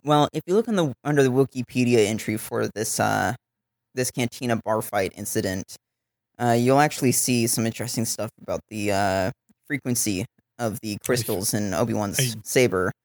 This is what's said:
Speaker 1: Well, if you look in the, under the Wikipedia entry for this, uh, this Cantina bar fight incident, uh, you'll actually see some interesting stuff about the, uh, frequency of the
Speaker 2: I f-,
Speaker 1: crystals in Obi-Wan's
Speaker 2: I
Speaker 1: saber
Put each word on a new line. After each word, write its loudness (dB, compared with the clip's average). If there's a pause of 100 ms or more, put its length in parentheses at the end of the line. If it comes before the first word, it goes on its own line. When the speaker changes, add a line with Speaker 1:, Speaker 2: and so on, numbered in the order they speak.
Speaker 1:
Well, 4
if -4
you 0
look 2
in 0
the, 2 (120)
under 4
the 4
Wikipedia 2
entry -2
for -4
this, -4
uh, 0 (600)
this -2
Cantina -2
bar 0
fight -2
incident, -4 (640)
uh, 2
you'll 4
actually 2
see 2
some 0
interesting -4
stuff -6 (120)
about -6
the, -4
uh, 2 (360)
frequency -2 (340)
of -4
the -6
Speaker 2:
I -4
f-, -8
Speaker 1:
crystals -2
in -2
Obi-Wan's -2
Speaker 2:
I -2 (100)
Speaker 1:
saber 2 (120)